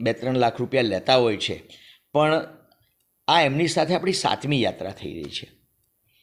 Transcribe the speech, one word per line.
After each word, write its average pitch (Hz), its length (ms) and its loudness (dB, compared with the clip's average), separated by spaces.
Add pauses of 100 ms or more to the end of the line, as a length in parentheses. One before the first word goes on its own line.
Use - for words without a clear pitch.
બે 117 120 0
ત્રણ 127 220 -4
લાખ 120 240 2
રૂપિયા 123 240 0
લેતા 101 320 2
હોય 117 220 2
છે, - 260 -6 (500)
પણ 151 320 2 (840)
આ 165 140 6
એમની 147 260 2
સાથે 165 280 0
આપણી 180 180 0
સાતમી 139 480 -2
યાત્રા 92 300 -4
થઈ 92 220 -12
રહી 80 100 -12
છે. - 280 -14 (720)